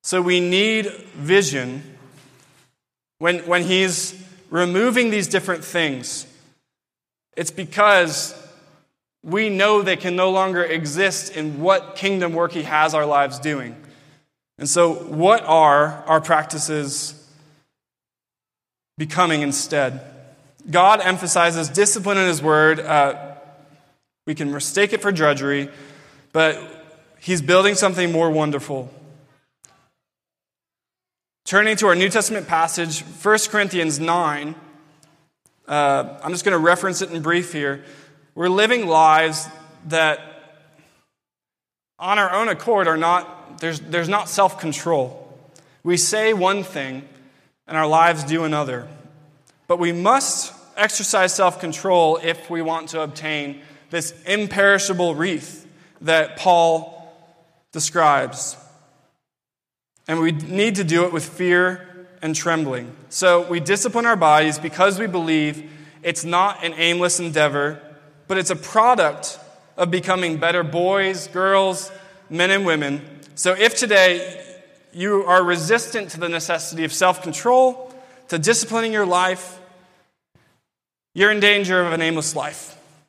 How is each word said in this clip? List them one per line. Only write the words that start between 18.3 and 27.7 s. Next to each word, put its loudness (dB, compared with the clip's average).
becoming 0
instead? -2
God 6
emphasizes 0
discipline 0
in 2
his 0
word. 4
Uh, 2
we -4
can -6
mistake -2
it -4
for 0
drudgery, 0
but 2
he's -2
building 4